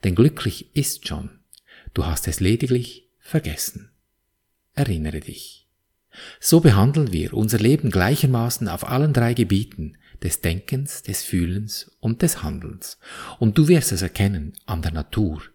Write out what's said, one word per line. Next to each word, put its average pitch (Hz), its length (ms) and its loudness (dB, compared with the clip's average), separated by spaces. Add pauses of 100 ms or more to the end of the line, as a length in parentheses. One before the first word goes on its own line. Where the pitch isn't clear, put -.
Denn 92 120 2
glücklich - 600 2
ist - 320 -4
schon. - 240 -10 (640)
Du 73 120 0
hast 78 220 -4
es 82 120 -4
lediglich 123 720 -2 (100)
vergessen. - 680 -6 (840)
Erinnere 78 460 -2
dich. - 460 -18 (760)
So 165 200 6
behandeln 131 520 4
wir 80 220 -4
unser 110 240 0
Leben 127 320 2
gleichermaßen 120 800 2
auf - 200 -6
allen 143 240 2
drei 120 220 2
Gebieten 98 640 -2 (240)
des - 180 -4
Denkens, 101 640 -4
des - 200 -8
Fühlens 92 680 -4 (100)
und 117 220 -2
des - 200 0
Handelns. - 560 -10 (400)
Und 110 200 2
du 151 100 6
wirst 165 240 4
es 92 100 -2
erkennen 92 520 0 (100)
an 82 180 -4
der 82 100 -2
Natur 80 500 -4 (120)